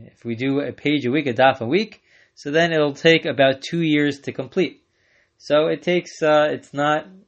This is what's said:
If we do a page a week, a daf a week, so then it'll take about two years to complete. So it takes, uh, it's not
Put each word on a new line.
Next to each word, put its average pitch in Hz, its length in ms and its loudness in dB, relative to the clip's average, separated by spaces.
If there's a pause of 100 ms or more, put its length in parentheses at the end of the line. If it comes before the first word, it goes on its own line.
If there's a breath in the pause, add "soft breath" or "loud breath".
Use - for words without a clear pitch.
If - 180 -20
we 117 100 -4
do 135 240 -2
a 139 140 -6
page 143 320 -2
a 120 60 0
week, 143 160 0
a 123 60 -2
daf 131 280 4
a 113 40 -6
week, 190 360 -4 (340 soft breath)
so - 160 -10
then 165 220 2
it'll 147 200 2
take 160 300 0
about 135 380 0
two 170 200 -6
years 147 400 0
to 123 120 -10
complete. - 500 -6 (540)
So 151 300 0
it 160 140 -4
takes, 175 400 -2
uh, 151 300 4
it's - 220 -10
not 147 340 -2 (200)